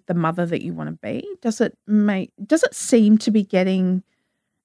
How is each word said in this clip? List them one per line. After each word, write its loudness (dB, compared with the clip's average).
the -2
mother 0
that -4
you -6
wanna -8
be? -10
Does -2
it -2
make, 0
does 0
it 0
seem 4
to -2
be 2
getting 0